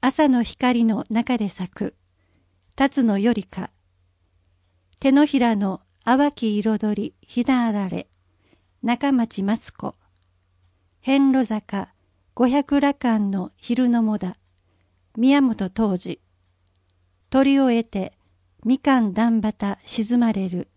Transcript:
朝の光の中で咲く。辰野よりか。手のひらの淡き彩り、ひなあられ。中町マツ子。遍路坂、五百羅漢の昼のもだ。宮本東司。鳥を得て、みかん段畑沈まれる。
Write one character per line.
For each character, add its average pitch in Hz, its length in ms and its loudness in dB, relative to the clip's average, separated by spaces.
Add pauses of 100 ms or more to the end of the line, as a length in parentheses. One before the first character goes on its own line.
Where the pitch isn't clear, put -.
朝 285 260 2
の 247 140 4
光 240 420 0
の 220 240 -2
中 233 300 -2
で 208 100 -4
咲 185 220 -10
く。 - 260 -8 (840)
辰 269 240 2
野 208 140 2
よ 226 160 2
り 214 100 -6
か。 - 260 -12 (1300)
手 269 120 2
の 285 140 6
ひ 285 120 0
ら 233 160 2
の 196 280 -4 (200)
淡 277 300 2
き 214 240 -2
彩 208 380 -2
り、 202 260 -8
ひ - 240 -4
な 247 220 0
あ 226 60 -2
ら 202 180 -4
れ。 - 180 -10 (760)
中 240 300 -2
町 226 300 -2
マ 208 160 0
ツ - 160 -16
子。 - 220 -12 (1040)
遍 269 280 2
路 262 140 2
坂、 208 480 -6 (420)
五 247 140 2
百 277 320 0
羅 285 140 0
漢 233 240 0
の 196 400 -4
昼 240 320 0
の 233 120 2
も 214 140 0
だ。 185 220 -8 (760)
宮 269 280 4
本 220 260 0
東 196 320 -2
司。 - 220 -12 (1040)
鳥 277 320 4
を 262 80 4
得 233 160 2
て、 190 300 -8 (500)
み 254 140 0
か 269 200 2
ん 214 140 0
段 226 300 0
畑 202 420 -4
沈 233 340 -2
ま 233 140 2
れ 190 160 -4
る。 175 280 -8